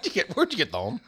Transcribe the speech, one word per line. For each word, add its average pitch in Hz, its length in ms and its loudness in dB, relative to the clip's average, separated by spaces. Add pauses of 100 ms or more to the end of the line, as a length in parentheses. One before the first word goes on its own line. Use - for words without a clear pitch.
you 359 80 -2
get, 180 240 0
where'd 339 160 4
you 277 60 -4
get 156 140 2
them? 95 360 -2